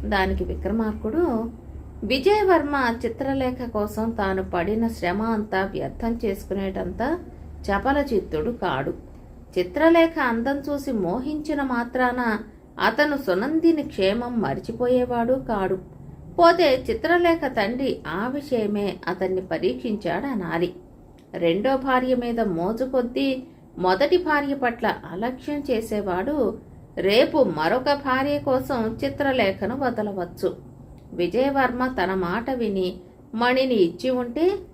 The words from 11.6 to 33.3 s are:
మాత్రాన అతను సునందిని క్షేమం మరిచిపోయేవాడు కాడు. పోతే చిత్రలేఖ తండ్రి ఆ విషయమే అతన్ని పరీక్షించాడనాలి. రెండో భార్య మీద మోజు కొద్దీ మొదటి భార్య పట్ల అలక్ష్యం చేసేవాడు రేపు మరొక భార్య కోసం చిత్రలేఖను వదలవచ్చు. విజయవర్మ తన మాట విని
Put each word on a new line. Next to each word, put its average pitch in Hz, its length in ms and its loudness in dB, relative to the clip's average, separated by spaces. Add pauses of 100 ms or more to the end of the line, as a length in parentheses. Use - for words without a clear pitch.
మాత్రాన 247 760 0 (400)
అతను 285 380 2
సునందిని 302 680 2
క్షేమం 226 580 0
మరిచిపోయేవాడు 240 920 0
కాడు. 202 420 0 (640)
పోతే 339 500 6
చిత్రలేఖ 330 560 2
తండ్రి 247 600 0
ఆ 185 200 -2
విషయమే 214 720 -2 (100)
అతన్ని 185 340 -2
పరీక్షించాడనాలి. 185 1300 -2 (600)
రెండో 190 440 2
భార్య 254 380 2
మీద 240 260 -2
మోజు 202 440 0
కొద్దీ 262 580 0 (340)
మొదటి 190 400 4
భార్య 294 360 2
పట్ల 240 420 0 (160)
అలక్ష్యం 254 600 -6
చేసేవాడు 226 840 0 (400)
రేపు 233 460 6
మరొక 202 500 2
భార్య 277 460 0
కోసం 262 680 0
చిత్రలేఖను 254 760 0
వదలవచ్చు. 208 760 -2 (580)
విజయవర్మ 247 720 2 (160)
తన 185 100 0
మాట 190 380 -2
విని 196 460 -2 (380)